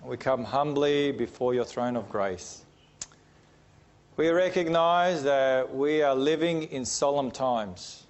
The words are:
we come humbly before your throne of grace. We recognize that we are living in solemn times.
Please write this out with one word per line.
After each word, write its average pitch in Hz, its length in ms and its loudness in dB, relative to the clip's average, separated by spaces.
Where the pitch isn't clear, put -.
we 127 140 -10
come 123 300 -2
humbly 143 680 0
before 123 420 -2
your 120 120 0
throne 123 320 -4
of 107 100 -6
grace. 98 560 -6
We 156 140 2
recognize 170 960 2
that 135 520 2
we 147 260 2
are 139 140 4
living 156 480 0
in 139 220 -8
solemn 139 460 0
times. 110 800 -4